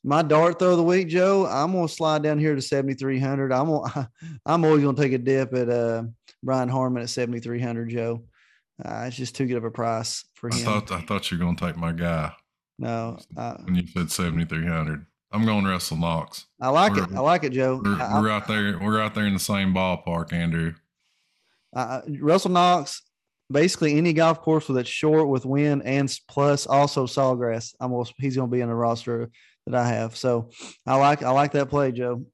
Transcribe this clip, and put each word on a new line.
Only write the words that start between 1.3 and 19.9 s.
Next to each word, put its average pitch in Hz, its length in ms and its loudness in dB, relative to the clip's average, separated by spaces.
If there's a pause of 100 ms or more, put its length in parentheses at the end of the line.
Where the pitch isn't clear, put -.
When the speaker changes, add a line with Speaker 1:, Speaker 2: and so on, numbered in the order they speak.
Speaker 1:
I'm 143 260 0
gonna 175 160 0
slide 156 340 0
down 151 160 2
here 151 160 2
to 135 60 -2
seventy-three 135 580 -2
hundred. 135 320 0
I'm 131 160 2
gonna, 139 420 -2 (180)
<laughs> 151 180 -16
I'm 165 180 2
always 156 180 6
gonna 139 140 2
take 139 160 2
a 131 60 0
dip 131 360 0
at, 127 140 0
uh, 117 360 0 (380)
Brian 127 280 0
Harman 127 340 0
at 120 60 -8
seventy-three 120 500 -4
hundred, 117 300 -4
Joe. 117 340 -4 (600)
Uh, 113 220 -8
it's 123 100 -12
just 127 180 -10
too 135 120 -2
good 123 100 -2
of 113 80 -6
a 113 60 -6
price 113 520 -4 (120)
for 117 180 -6
Speaker 2:
I - 20 0
Speaker 1:
him. 117 100 -2
Speaker 2:
thought, 107 260 -2
I 90 100 -6
thought 95 280 -6
you 92 80 -4
were 85 60 -2
gonna 87 140 0
take 85 180 -4
my 82 160 -4
guy. 82 400 -2 (480)
Speaker 1:
No, 117 380 -6 (180)
I 104 280 -8
Speaker 2:
When 90 120 -2
you 87 120 -2
said 82 240 -4
seventy-three 82 560 -4
hundred. 78 380 -4 (260)
I'm 107 140 0
going 107 200 2
Russell 90 320 -2
Knox. 82 480 -4 (160)
Speaker 1:
I 127 80 -2
like 180 240 4
Speaker 2:
We're, 196 100 2
Speaker 1:
it. - 100 -4
I 131 60 -4
like 151 240 4
it, 143 60 -2
Joe. 131 340 0
Speaker 2:
we're, 101 180 0
Speaker 1:
I, 113 200 0
Speaker 2:
we're 107 80 2
Speaker 1:
I 107 80 0
Speaker 2:
right 101 100 -6
there. 104 320 -2
We're 107 200 0
right 107 140 -2
there 104 120 -2
in 101 80 2
the 95 60 -2
same 98 340 0
ballpark, 90 580 -2